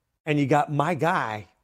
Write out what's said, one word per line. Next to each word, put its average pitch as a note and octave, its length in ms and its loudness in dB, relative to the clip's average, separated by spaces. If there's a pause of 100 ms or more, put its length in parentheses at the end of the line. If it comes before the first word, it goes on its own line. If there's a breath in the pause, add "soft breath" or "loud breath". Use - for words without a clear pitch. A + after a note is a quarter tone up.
(260)
And D3 140 0
you C#3+ 60 2
got D3 260 2
my D3+ 220 0
guy, B2+ 540 -2 (160)